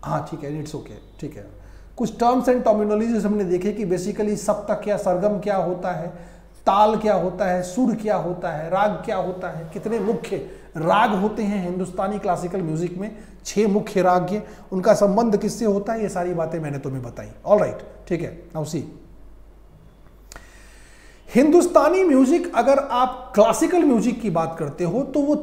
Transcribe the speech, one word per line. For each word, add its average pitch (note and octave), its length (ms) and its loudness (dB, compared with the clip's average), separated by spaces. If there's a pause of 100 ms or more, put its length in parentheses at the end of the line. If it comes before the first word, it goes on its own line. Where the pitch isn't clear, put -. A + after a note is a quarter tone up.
हाँ D3+ 260 -4
ठीक D#3 140 -10
है, D3 200 -8
it's - 120 -12
okay, - 440 -16
ठीक - 160 -12
है, G2+ 140 -18 (460)
कुछ A#3 220 -4
terms B3 260 4
and B3 200 2
terminologies G#3+ 600 2
हमने G#3 200 0
देखे F3+ 280 0
कि G#3 140 -4
basically G3 500 -2
सप्तक G#3 520 -2
या G#3 80 0
सरगम F#3+ 420 0
क्या G3+ 180 -2
होता F3+ 360 -2
है, E3+ 380 -10 (360)
ताल G#3+ 300 6
क्या G#3+ 180 2
होता F#3 300 0
है, F3+ 180 0
सुर G#3+ 320 0
क्या G#3+ 220 0
होता F3 360 -4
है, D#3 180 -6
राग G3 200 2
क्या F#3+ 260 -4
होता F3+ 340 -4
है, D#3+ 220 -10
कितने A3 280 -4
मुख्य G3+ 360 -2 (400)
राग F#3+ 340 4
होते G#3 320 0
हैं G3+ 220 -2
हिंदुस्तानी F#3 540 -4
classical F3+ 440 -2
music E3+ 360 -4
में, G#3+ 180 -10 (280)
छह G#3+ 240 0
मुख्य G3 340 0
राग F3+ 280 2
हैं, G#3 160 -6 (260)
उनका F#3+ 220 4
संबंध G#3 420 2
किससे G#3 280 -2
होता G3+ 280 0
है, A3+ 100 -4
ये G3+ 60 -4
सारी F3+ 260 -4
बातें E3 260 -4
मैंने C#3+ 180 -6
तुम्हें C3+ 240 -8
बताई। A2+ 260 -14 (200)
All G#3 100 6
right, - 500 -6
ठीक E3+ 140 -2
है, - 300 -12
now D#3 140 -6
see, D3+ 160 -6 (2500)
हिंदुस्तानी D#4+ 680 6
music, C4+ 500 4
अगर B3+ 240 4
आप B3+ 560 -2
classical D4 500 4
music A#3 360 2
की G#3+ 100 -4
बात D#3+ 280 -2
करते D3 260 -4
हो F#3 180 0
तो C#4+ 180 -2
वो D4 220 2